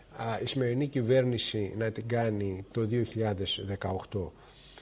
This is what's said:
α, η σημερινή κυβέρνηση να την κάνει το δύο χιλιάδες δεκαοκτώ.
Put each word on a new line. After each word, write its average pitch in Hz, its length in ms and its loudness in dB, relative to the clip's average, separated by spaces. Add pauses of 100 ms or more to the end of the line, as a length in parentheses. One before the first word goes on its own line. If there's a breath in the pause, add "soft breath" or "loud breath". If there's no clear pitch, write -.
(160 soft breath)
α, 113 260 -4
η 123 40 -2
σημερινή 127 400 0
κυβέρνηση 120 920 2
να 110 120 0
την 110 180 -6
κάνει 104 640 0
το 113 140 0
δύο 117 180 2
χιλιάδες 104 640 0
δεκαοκτώ. 95 640 -4 (500 loud breath)